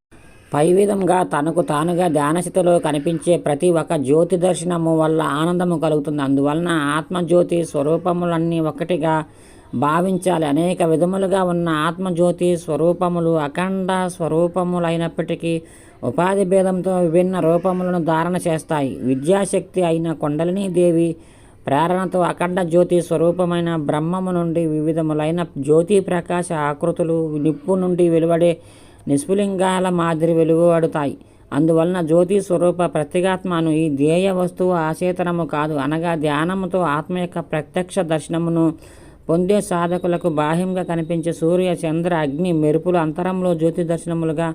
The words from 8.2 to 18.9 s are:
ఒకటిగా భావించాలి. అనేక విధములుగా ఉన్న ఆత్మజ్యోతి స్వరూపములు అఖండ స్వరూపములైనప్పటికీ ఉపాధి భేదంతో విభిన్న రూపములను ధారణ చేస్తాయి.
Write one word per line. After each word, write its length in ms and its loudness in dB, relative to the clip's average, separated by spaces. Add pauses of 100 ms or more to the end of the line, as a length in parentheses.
ఒకటిగా 540 -2 (580)
భావించాలి. 720 0
అనేక 380 0
విధములుగా 600 0
ఉన్న 260 0 (100)
ఆత్మజ్యోతి 800 0
స్వరూపములు 800 0
అఖండ 540 -2 (160)
స్వరూపములైనప్పటికీ 1500 -2 (500)
ఉపాధి 420 0
భేదంతో 540 0
విభిన్న 400 2
రూపములను 640 0
ధారణ 340 0
చేస్తాయి. 540 -2 (120)